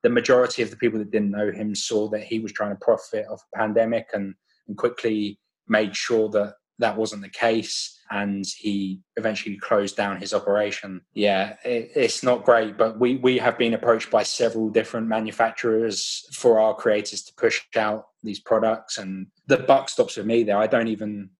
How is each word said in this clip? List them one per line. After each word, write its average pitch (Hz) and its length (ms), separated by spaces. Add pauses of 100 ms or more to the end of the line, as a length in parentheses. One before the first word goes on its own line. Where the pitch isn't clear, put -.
the 120 80
majority 123 500
of 110 80
the - 80
people 113 220
that 104 120
didn't 107 200
know 104 200
him 104 240
saw 107 360
that 107 140
he 110 160
was 107 120
trying 104 200
to 98 60
profit 107 480
off 104 160 (120)
a - 20
pandemic 113 560
and, 98 220 (340)
and 104 80
quickly 107 640 (260)
made 107 300
sure 110 320
that 104 280 (220)
that 107 200
wasn't 107 240
the 95 80
case. - 680 (120)
And 101 340 (140)
he 98 420 (160)
eventually 104 400
closed 101 400
down 98 240
his 98 140
operation. 101 680 (140)
Yeah, 101 500
it, 120 320
it's 123 260
not 123 220
great, 110 320
but 110 240
we, 123 160
we 123 220
have 117 200
been 117 160
approached 113 360
by 107 120
several 110 460
different 110 400
manufacturers 110 1200
for 113 280
our 110 140
creators 104 480
to - 120
push - 280 (120)
out 110 340 (140)
these 107 160
products. 110 600
And 95 300 (200)
the 131 80
buck - 320
stops - 300
with 104 80
me 117 180
there. 104 140
I 110 80
don't 113 220
even 104 520